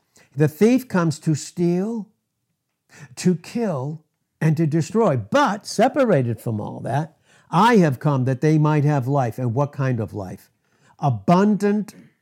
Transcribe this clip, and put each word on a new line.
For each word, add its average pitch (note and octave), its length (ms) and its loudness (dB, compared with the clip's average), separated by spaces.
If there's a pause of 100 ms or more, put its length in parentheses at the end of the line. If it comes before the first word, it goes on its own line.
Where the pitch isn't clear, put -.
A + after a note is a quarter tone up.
(360)
"The D3 120 2
thief A#3+ 400 2
comes E3+ 320 0
to D#3 160 0
steal, F3+ 760 -4 (1080)
to F3+ 180 2
kill, D#3 680 -6 (360)
and D3+ 180 2
to E3 80 2
destroy." E3 500 0
But G3+ 520 -2
separated G3+ 760 0
from A2 180 -6
all - 200 -10
that, C#3 400 -6 (320)
"I A3 260 4
have D3+ 220 2
come C3+ 260 0
that B2+ 160 -2
they D#3 160 2
might D3+ 260 2
have C#3+ 240 0
life." C3+ 300 -2
And B2 160 -4
what C#3+ 180 -2
kind C3 280 -4
of G2+ 160 -8
life? G2 340 -12 (480)
Abundant, G3 960 0 (280)